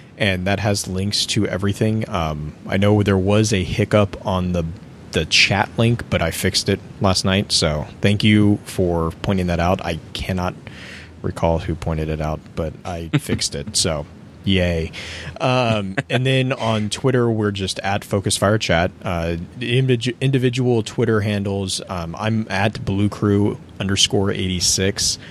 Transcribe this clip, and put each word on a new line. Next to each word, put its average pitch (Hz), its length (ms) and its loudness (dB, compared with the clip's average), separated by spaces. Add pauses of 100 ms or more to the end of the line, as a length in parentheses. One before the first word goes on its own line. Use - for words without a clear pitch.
(180)
and 92 300 0
that 98 120 2
has 104 280 0
links 98 400 -2
to 101 200 0
everything. 107 640 0
Um, 78 460 -2 (120)
I 95 100 0
know 104 260 6
there 98 120 4
was 104 380 4
a 92 100 2
hiccup 104 600 2
on 90 280 0
the, 85 120 0 (460)
the 80 140 0
chat - 520 2
link, 117 320 2
but 87 140 2
I 82 80 0
fixed - 360 -2
it 98 120 2 (200)
last 95 260 2
night, 98 260 2
so 78 340 0 (160)
thank 101 220 2
you 104 400 6
for 85 480 0 (100)
pointing 92 260 0
that 85 120 0
out. 90 260 2
I 85 140 -6 (140)
cannot 90 420 -4 (680)
recall 85 380 0
who 82 160 -4
pointed 80 340 -4
it 78 120 -4
out, 78 180 -4 (160)
but 80 180 -4 (100)
I 85 300 -8
<laughs> 147 60 2
fixed - 340 -6
it, 71 240 -8
so 76 300 -2 (380)
yay. 87 460 2 (480)
Um, 113 560 0 (140)
and 127 160 0
then 131 260 2
on 110 380 0
Twitter, 123 400 2
we're 107 220 2
just 98 280 -4
at 98 240 -2
Focus 101 320 0
Fire 104 220 4
Chat. 90 340 2 (100)
Uh, 85 360 -2 (200)
the 120 220 0
individu-, 123 400 0
individual 123 640 2
Twitter 110 380 0
handles, 98 640 -2
um, 85 320 -6
I'm 110 300 0
at 107 340 0
Blue 101 240 0
Crew 104 500 2 (220)
underscore 98 520 0
eighty-six. 95 840 0 (140)